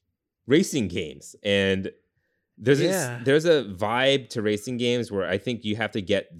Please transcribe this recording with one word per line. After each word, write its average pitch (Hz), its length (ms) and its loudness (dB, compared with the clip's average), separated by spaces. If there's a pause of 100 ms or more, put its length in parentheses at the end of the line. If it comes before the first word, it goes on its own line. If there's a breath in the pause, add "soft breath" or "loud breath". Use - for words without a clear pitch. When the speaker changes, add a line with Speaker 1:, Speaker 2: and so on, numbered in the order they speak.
(460)
Speaker 1:
racing 139 420 2
games. 85 540 -8
And 98 480 2 (680)
there's 135 220 4
Speaker 2:
Yeah. 147 400 0
Speaker 1:
a, - 20 -12
there's 147 240 2
a 151 180 4
vibe 117 680 0
to 113 120 -4
racing 107 360 -2
games 120 340 0
where 95 160 -2
I 95 100 0
think 120 260 -6
you 107 120 -2
have 107 160 -4
to 110 100 -4
get 95 260 0 (120)